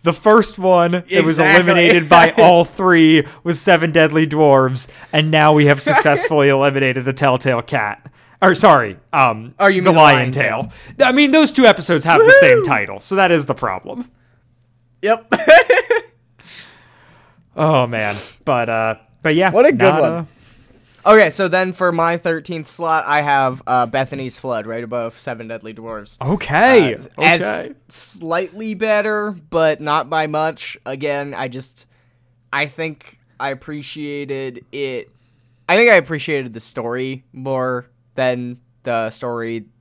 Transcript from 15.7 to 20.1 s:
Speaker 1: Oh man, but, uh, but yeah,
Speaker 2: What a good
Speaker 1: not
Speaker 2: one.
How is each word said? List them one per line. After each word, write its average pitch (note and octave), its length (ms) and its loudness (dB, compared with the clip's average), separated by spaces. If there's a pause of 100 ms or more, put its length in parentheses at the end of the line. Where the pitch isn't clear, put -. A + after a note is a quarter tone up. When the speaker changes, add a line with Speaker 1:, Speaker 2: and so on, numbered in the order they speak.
Speaker 1:
Oh D3+ 280 0
man, G#2+ 280 -6 (300)
but, A#2+ 240 -2
uh, A2 260 -2 (280)
but D#3+ 120 0
yeah, F#3 160 2
Speaker 2:
What A3+ 140 4
a D#4+ 60 4
good A#3 80 -4
Speaker 1:
not E3+ 220 2
Speaker 2:
one. D#3+ 100 0